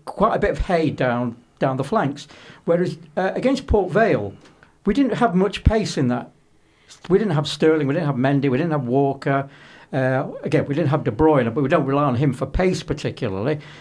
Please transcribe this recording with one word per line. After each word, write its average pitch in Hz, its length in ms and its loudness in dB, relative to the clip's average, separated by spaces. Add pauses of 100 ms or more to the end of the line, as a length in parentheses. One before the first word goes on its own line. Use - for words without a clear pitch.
quite - 300 0
a - 40 -2
bit 190 120 0
of 147 80 -4
hay 165 300 0
down, 123 460 -2 (240)
down 131 180 0
the 135 60 -2
flanks. 185 440 -2 (380)
Whereas, 170 320 0 (200)
uh, 185 180 0
against 262 320 0
Port 185 240 2
Vale, 143 420 2 (520)
we 202 80 2
didn't 254 200 2
have 202 220 2
much 190 280 0
pace 214 340 2
in 135 100 0
that. 123 240 -4 (800)
We 185 100 4
didn't 208 140 0
have 147 140 0
Sterling, 156 400 2
we 135 60 0
didn't 160 140 -2
have 139 80 -2
Mendy, 135 340 2
we 123 80 2
didn't 165 140 0
have 135 140 -2
Walker. 139 640 0 (440)
Uh, 131 360 -2 (140)
again, 135 220 0
we 143 100 -4
didn't 156 140 0
have 135 160 0
De 131 60 -2
Bruyne, 131 420 2
but 147 80 -2
we 131 80 0
don't 156 160 2
rely 139 180 0
on 131 120 0
him 135 180 0
for - 120 -6
pace 180 380 0
particularly. 120 760 -4 (240)